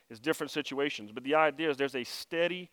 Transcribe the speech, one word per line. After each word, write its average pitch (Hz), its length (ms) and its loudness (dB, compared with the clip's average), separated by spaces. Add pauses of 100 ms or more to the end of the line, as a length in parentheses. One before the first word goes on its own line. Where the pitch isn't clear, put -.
it's 113 100 -16
different 147 320 -2
situations. 139 640 -4
But 123 100 -10
the 139 140 2
idea 156 340 4
is 135 60 0
there's 135 180 0
a 127 80 -2
steady 175 720 -2